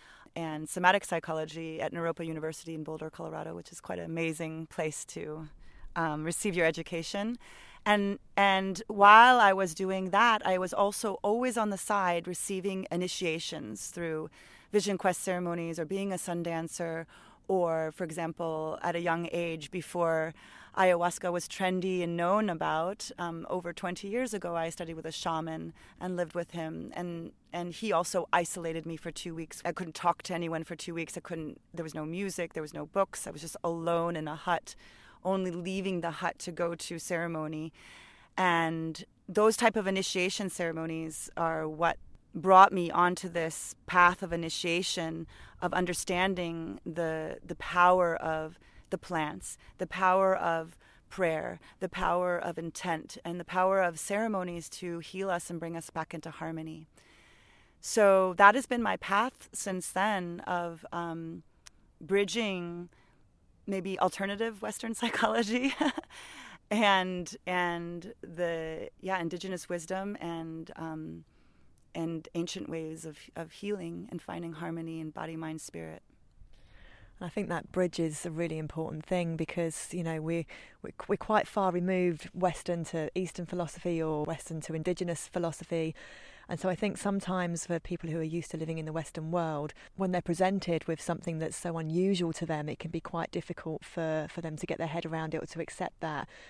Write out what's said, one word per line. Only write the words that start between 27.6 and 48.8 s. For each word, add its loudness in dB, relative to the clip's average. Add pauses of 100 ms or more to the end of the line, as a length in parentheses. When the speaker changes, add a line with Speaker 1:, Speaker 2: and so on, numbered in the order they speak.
Speaker 1:
he -4
also 2
isolated 0
me -6
for -10
two -8
weeks. -10
I 0
couldn't -8
talk 2
to -6
anyone -2
for -10
two -8
weeks. -6
I -6
couldn't, -8 (140)
there -6
was -8
no -4
music, -4
there -4
was -10
no -6
books. 0
I -8
was -10
just -10
alone 0
in -4
a -6
hut, -2 (500)
only 0
leaving -2
the -2
hut -4
to -8
go -2
to -8
ceremony. -4 (640)
And 2 (240)
those 6
type 4
of 2
initiation 0
ceremonies -4
are 0
what 2 (360)
brought 12
me 0
onto 4
this -4 (120)
path 8
of -6
initiation, -2 (340)
of 0
understanding 0
the, -4
the -8
power 6
of -4 (320)